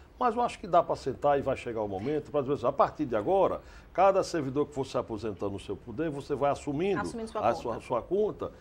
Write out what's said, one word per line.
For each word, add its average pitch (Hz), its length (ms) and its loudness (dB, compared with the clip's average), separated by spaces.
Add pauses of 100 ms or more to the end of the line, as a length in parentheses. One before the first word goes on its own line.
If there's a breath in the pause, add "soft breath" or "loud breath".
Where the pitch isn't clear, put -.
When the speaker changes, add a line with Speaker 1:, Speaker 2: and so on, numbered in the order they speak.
(200 loud breath)
Speaker 1:
Mas 240 160 2
eu 240 60 0
acho - 160 -2
que - 80 -12
dá 170 160 6
pra 170 120 0
sentar 143 440 0
e 127 40 -2
vai 123 140 0
chegar 113 240 -4
o 104 80 -2
momento 123 420 -4
pra 147 120 0
dizer 131 100 -2
assim, 123 140 -2
"A 127 60 2
partir 151 340 2
de 113 100 0
agora, 135 460 2 (280 loud breath)
cada 190 320 6
servidor 143 440 0
que 143 80 -14
for 135 100 -2
se 131 140 -4
aposentando 104 540 -4
no 98 60 -6
seu 92 200 -8
poder, 139 320 -6
você 143 240 -6
vai 139 160 2
assumindo 160 500 -2
Speaker 2:
Assumindo 220 300 -6
sua 214 100 -6
Speaker 1:
a 208 40 0
Speaker 2:
conta. - 180 2
Speaker 1:
sua, 113 180 -4
sua 120 220 -2
conta 185 580 -2